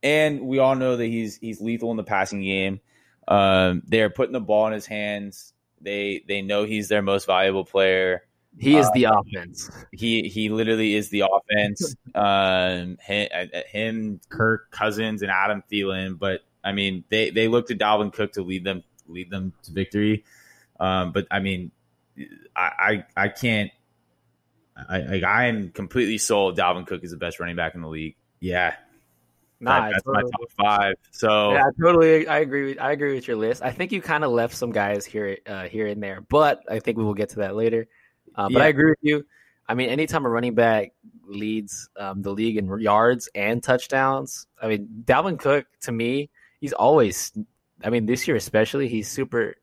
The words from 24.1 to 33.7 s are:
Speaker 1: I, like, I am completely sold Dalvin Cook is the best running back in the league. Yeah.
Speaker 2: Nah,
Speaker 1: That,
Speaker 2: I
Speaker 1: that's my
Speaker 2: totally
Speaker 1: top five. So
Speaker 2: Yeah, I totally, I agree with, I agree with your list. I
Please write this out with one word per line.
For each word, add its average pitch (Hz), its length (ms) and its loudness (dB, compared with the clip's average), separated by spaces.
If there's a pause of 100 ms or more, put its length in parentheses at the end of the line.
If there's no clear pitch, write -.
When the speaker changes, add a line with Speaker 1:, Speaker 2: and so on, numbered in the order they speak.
Speaker 1:
I, 87 240 -6
like, 87 220 -4
I 107 240 2
am 104 240 -4
completely 107 460 -2
sold 98 400 0
Dalvin 90 300 0
Cook 87 160 -8
is 85 80 -12
the 85 60 -14
best 85 240 -8
running 85 160 -8
back 82 180 -4
in 85 60 -12
the 80 80 -12
league. 78 260 -10 (240)
Yeah. 90 360 -2 (840)
Speaker 2:
Nah, 120 140 0
Speaker 1:
That, 127 100 2
Speaker 2:
I 107 80 -4
Speaker 1:
that's 95 140 -2
my 127 160 -4
Speaker 2:
totally 98 100 -2
Speaker 1:
top 95 260 -8
five. 101 380 2 (160)
So 107 400 4
Speaker 2:
Yeah, 139 140 6
I 139 40 4 (120)
totally, 160 480 6
I 151 100 2
agree 139 280 0
with, 135 120 -8
I 139 140 0
agree 143 220 -2
with 123 120 -8
your - 80 -2
list. 110 260 -2
I 127 100 -2